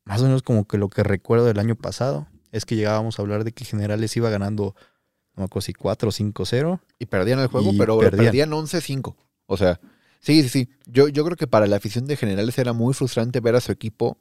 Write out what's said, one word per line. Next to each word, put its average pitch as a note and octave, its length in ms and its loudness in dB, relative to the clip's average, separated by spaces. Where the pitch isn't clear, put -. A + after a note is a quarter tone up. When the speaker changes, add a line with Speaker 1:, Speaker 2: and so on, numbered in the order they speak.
Speaker 1:
más G2+ 160 -2
o C3 40 4
menos C3 180 2
como A2 240 0
que G#2 120 -2
lo G2+ 120 0
que G#2 120 -2
recuerdo A2 440 2
del G#2 120 2
año G#2+ 180 0
pasado C3+ 500 -6
es A2 120 -6
que A2 120 -4
llegábamos G#2+ 420 0
a G2+ 40 -6
hablar G#2 220 -4
de A2+ 80 -6
que - 120 -16
Generales G#2+ 520 -4
iba A#2 140 0
ganando, G2+ 440 -2
no - 60 -14
me F#2+ 40 -2
acuerdo F#2+ 220 -6
si - 80 -8
cuatro G#2 360 -2
o - 20 -6
cinco G#2 340 -4
cero. D#3+ 340 -2
Speaker 2:
Y - 80 -10
perdían A2+ 340 0
el B2+ 80 0
juego, G#2 240 2
Speaker 1:
Y G2+ 60 2
Speaker 2:
pero A2 200 2
Speaker 1:
perdían. G2+ 280 4
Speaker 2:
perdían C#3 260 2
once D#3 280 -4
cinco. C3+ 360 -8
O G2 100 -2
sea, F2+ 240 2
sí, D3+ 220 4
sí, B2+ 60 0
sí. B2+ 200 0
Yo, C3+ 220 6
yo D3 160 -2
creo F3 120 -2
que D3+ 120 -4
para G#2+ 180 6
la G2+ 100 2
afición A#2 300 -4
de C#3+ 100 -4
Generales G#2 420 -2
era B2 140 0
muy A#2+ 220 0
frustrante B2 460 -2
ver A#2 160 2
a B2 40 4
su - 120 -6
equipo - 480 -4